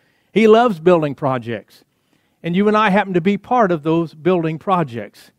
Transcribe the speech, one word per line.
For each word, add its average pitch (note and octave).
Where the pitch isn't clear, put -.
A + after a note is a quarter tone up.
He A3
loves A3
building D#3
projects. A#2+
And E3+
you G3+
and G#3+
I G#3+
happen G3
to F3
be G3+
part A3
of D3+
those D#3+
building D#3+
projects. B2+